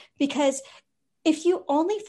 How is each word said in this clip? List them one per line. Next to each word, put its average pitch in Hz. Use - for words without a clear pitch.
Because 277
if 311
you 359
only 330